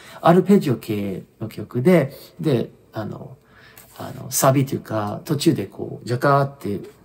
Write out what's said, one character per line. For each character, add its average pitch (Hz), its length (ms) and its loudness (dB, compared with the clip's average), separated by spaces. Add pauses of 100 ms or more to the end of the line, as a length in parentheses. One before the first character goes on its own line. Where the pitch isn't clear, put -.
(220)
ア 165 120 6
ル 180 100 6
ペ 196 160 6
ジ 151 100 0
オ 113 60 0
系 101 480 -6 (160)
の 110 80 -8
曲 113 340 -8
で、 156 300 4 (280)
で、 147 300 0 (220)
あ 110 140 -8
の、 - 320 -14 (600)
あ - 180 -12
の、 - 140 -14
サ - 220 4
ビ 135 140 2
と - 100 -4
い - 20 -4
う - 40 -10
か、 107 420 -6
途 131 140 -4
中 143 180 2
で 98 120 -6
こ - 360 -12
う、 - 40 -14
ジ 120 80 -4
ャ - 20 -2
カ 143 240 2
ー - 20 0
っ 139 140 -6
て - 240 -6 (240)